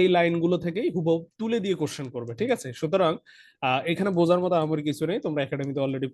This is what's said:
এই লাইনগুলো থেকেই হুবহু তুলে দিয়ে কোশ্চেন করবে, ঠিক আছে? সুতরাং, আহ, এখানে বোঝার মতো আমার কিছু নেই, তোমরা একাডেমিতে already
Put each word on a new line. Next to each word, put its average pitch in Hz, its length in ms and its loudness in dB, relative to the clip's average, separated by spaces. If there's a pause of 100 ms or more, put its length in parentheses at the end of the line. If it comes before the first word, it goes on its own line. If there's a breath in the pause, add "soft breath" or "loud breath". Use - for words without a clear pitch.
এই 185 160 6
লাইনগুলো 170 400 4 (100)
থেকেই 202 280 -2
হুবহু 165 240 2 (220)
তুলে 226 240 0
দিয়ে 190 160 0
কোশ্চেন 143 340 -4
করবে, 117 260 -8
ঠিক 240 160 0
আছে? - 120 -10 (120)
সুতরাং, 165 320 2 (540 loud breath)
আহ, 131 140 2 (120)
এখানে 190 260 -2
বোঝার 175 260 4
মতো 180 100 0 (100)
আমার 156 240 -2
কিছু 147 220 -4
নেই, 214 160 -2
তোমরা 151 160 -2
একাডেমিতে 139 420 -4
already 135 300 -4